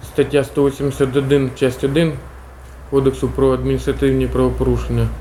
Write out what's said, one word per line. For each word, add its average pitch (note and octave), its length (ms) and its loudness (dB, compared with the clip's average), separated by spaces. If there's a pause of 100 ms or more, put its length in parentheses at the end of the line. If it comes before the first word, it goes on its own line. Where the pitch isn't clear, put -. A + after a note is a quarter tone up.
Стаття C#3 400 0
сто C#3 240 0
вісімдесят C3+ 480 0
один, C#3 400 2
часть B2+ 280 -2
один D3+ 300 2 (760)
Кодексу C3+ 380 2
про C3 240 2
адміністративні C3 760 0
правопорушення B2 800 0 (140)